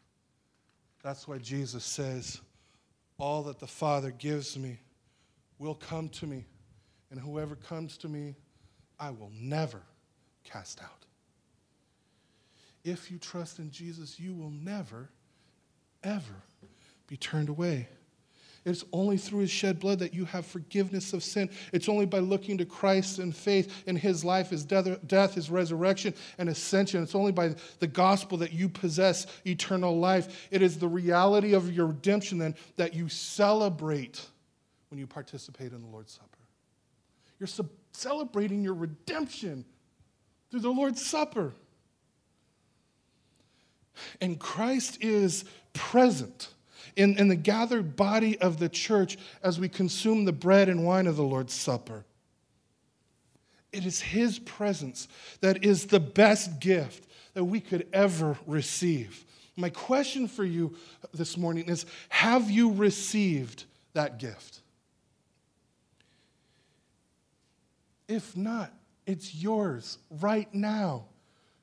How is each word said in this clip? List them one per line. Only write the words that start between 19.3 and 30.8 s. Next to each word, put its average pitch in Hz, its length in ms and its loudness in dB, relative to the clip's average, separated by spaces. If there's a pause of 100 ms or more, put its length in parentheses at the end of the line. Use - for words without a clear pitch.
his 190 100 0
shed 190 280 0
blood 196 200 0
that 175 140 -6
you 180 120 -6
have 170 200 -8
forgiveness 190 680 -4
of 170 100 -4
sin. 196 260 -2 (220)
It's 175 160 0
only 208 180 2
by 190 140 0
looking 196 380 0
to 175 80 0
Christ 190 520 0
in 180 140 -4
faith 190 560 0
in 185 80 0
his 170 300 0
life, 185 240 2
his 151 160 -4
death, 185 420 0
death, 190 280 4
his 160 140 -4
resurrection, 180 640 0 (240)
and 175 120 -2
ascension. 190 520 2
It's 160 140 -4
only 196 160 2
by 170 240 0 (240)
the 170 80 0
gospel 185 520 4
that 165 120 -4
you 170 160 0
possess 180 580 2 (200)
eternal 180 520 0
life. 185 540 2
It 190 100 4
is 170 180 4
the 175 100 0